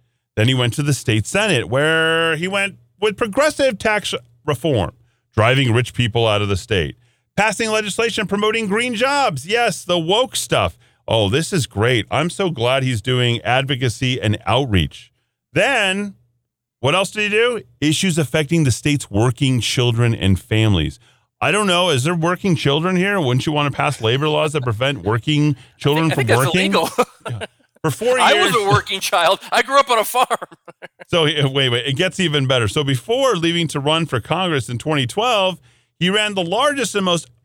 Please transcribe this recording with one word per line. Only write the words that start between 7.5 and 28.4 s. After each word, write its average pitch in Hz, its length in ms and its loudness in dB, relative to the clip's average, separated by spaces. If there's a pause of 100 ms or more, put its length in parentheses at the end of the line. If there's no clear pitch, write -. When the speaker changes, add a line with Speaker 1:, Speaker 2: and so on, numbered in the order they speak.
Speaker 1:
legislation 214 580 -2
promoting 214 400 -2
green 233 280 -2
jobs. 240 500 0
Yes, 220 380 -2
the 175 160 0
woke 196 380 0
stuff. 107 400 0 (280)
Oh, 110 220 2
this 139 240 0
is 156 140 0
great. 113 440 0
I'm 151 200 -2
so 190 200 -4
glad 131 340 0
he's 127 180 -2
doing 123 400 0
advocacy 127 800 -2
and 104 240 0
outreach. 101 640 0 (400)
Then, 202 640 0 (680)
what 139 140 0
else 190 160 0
did 214 120 -4
he 208 60 -2
do? 226 340 0 (180)
Issues 156 360 0
affecting 160 460 0
the 131 80 4
state's - 380 -2
working 127 500 0
children 120 540 0
and 92 260 2
families. 107 600 0 (420)
I 139 100 0
don't 208 160 2
know. 180 220 2
Is 127 140 2
there 175 120 0
working 175 400 0
children 160 400 0
here? 196 240 0
Wouldn't 127 260 0
you 160 60 -2
want 147 200 0
to - 40 -8
pass 143 260 -2
labor 135 280 0
laws 151 240 0
that 139 100 -2
prevent 123 360 -2
working 143 560 0 (220)
children 156 340 0
Speaker 2:
I 175 40 0
think, 131 140 0
Speaker 1:
from - 100 4
Speaker 2:
I 139 120 2
think 170 40 -2
Speaker 1:
working? 190 160 0
Speaker 2:
that's 165 260 0
illegal. - 420 -4
<laughs> - 0 -
Speaker 1:
Yeah. 214 60 -10 (360)
For 156 100 0
four 247 280 0
Speaker 2:
I 208 140 4
Speaker 1:
years. 381 180 2